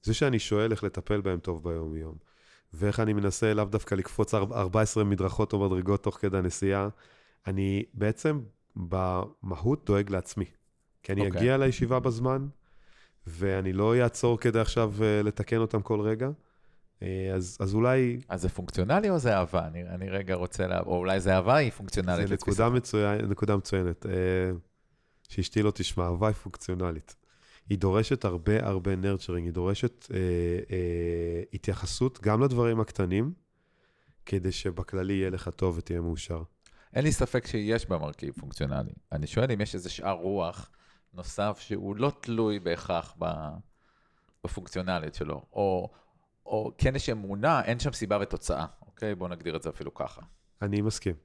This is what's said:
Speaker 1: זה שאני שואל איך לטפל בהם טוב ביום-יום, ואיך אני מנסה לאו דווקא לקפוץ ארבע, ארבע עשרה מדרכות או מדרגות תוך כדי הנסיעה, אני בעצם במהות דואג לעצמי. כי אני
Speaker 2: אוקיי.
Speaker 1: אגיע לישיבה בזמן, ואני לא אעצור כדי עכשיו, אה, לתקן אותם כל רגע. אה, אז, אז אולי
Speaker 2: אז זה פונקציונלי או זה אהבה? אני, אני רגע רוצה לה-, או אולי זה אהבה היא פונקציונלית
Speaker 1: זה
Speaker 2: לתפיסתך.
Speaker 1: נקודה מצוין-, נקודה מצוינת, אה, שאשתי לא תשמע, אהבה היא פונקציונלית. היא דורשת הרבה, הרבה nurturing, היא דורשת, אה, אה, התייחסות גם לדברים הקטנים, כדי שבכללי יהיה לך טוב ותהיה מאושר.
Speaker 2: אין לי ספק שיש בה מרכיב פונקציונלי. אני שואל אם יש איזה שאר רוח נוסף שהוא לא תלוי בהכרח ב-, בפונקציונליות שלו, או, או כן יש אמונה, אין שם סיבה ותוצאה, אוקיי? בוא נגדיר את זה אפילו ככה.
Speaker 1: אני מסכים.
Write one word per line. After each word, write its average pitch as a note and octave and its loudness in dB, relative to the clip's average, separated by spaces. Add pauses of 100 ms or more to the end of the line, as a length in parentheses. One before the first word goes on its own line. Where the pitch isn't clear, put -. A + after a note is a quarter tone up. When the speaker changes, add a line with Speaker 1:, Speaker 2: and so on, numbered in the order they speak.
Speaker 1:
זה A2 0
שאני C3 4
שואל G#2+ 2
איך G#2 -2
לטפל G2+ -2
בהם F#2 0
טוב E2 -6
ביום-יום, D#2+ -6 (580)
ואיך G2+ 0
אני A2 2
מנסה G#2 2
לאו G#2+ 2
דווקא G2+ -2
לקפוץ G2 -2
ארבע, A2 0
ארבע F#2+ 2
עשרה G#2+ 2
מדרכות G2 2
או G2+ 2
מדרגות F#2 2
תוך - -2
כדי G2 2
הנסיעה, G2 0 (580)
אני G2 0 (100)
בעצם A2 0 (360)
במהות F#2 -2
דואג G2+ 4
לעצמי. F#2 -2 (580)
כי G2 -4
אני G2+ 2
Speaker 2:
אוקיי. F2+ 0
Speaker 1:
אגיע B2+ 4
לישיבה B2+ 2
בזמן, B2+ 0 (760)
ואני F#2+ 0
לא G#2+ 4
אעצור A#2+ 4
כדי A2+ 4
עכשיו, A2 2
אה, G#2 4
לתקן G#2+ 0
אותם A2 0
כל G#2+ 0
רגע. A2 0 (720)
אה, F#2+ -4
אז, F#2 -4
אז G2 0
אולי B2 4
Speaker 2:
אז F2 -4
זה F2+ 0
פונקציונלי B2 0
או F3 2
זה A#2+ 2
אהבה? E2+ 2
אני, E2 -8
אני F2+ -8
רגע F#2+ -2
רוצה F2+ -2
לה-, F2+ 0
או F2 0
אולי F#2 2
זה F#2+ 4
אהבה F#2+ 6
היא C#3 4
פונקציונלית F2+ 0
Speaker 1:
זה G2+ 2
Speaker 2:
לתפיסתך. G2 0
Speaker 1:
נקודה A#2+ 6
מצוין-, G#2+ 2
נקודה G2+ 2
מצוינת, F#2 0
אה, G2 -2 (1160)
שאשתי - 0
לא G#2 6
תשמע, F2+ -2
אהבה F2 0
היא G#2+ 4
פונקציונלית. F2+ -6 (520)
היא G2+ 0
דורשת G2+ 2
הרבה, F#2+ 2
הרבה F#2+ 0
nurturing, F#2 -2
היא E2+ -4
דורשת, F#2+ -2
אה, F#2 -2 (520)
אה, E2+ -2 (100)
התייחסות - -2
גם G#2+ 4
לדברים A#2+ 2
הקטנים, G#2 0 (960)
כדי F#2 0
שבכללי F#2 -4
יהיה F#2+ 2
לך F2+ -6
טוב F2 0
ותהיה F2 -4
מאושר. E2 -4 (520)
Speaker 2:
אין B2 2
לי D3+ 4
ספק B2+ 0
שיש A2 0
בה F2 0
מרכיב D2 -8
פונקציונלי. C#2 -4 (200)
אני D2 -2
שואל B2 0
אם G#2 -2
יש G#2+ -4
איזה F2+ -8
שאר F#2+ -4
רוח F#2 -4 (440)
נוסף G2+ -4
שהוא G2+ -6
לא C#3 2
תלוי A2 0
בהכרח E2+ -2
ב-, D#2 -4 (960)
בפונקציונליות F2+ -4
שלו, D2 -6 (100)
או, F#2+ 0 (560)
או G#2+ -2
כן C3+ 2
יש - -2
אמונה, A2 0
אין A#2+ 0
שם C3 -2
סיבה G#2 0
ותוצאה, D#2+ -2 (200)
אוקיי? G#2+ -4
בוא F2+ -6
נגדיר E2 -4
את D#2+ -4
זה D#2+ -4
אפילו C#2+ -10
ככה. - -8 (400)
Speaker 1:
אני G2+ 0
מסכים. G#2 -2 (100)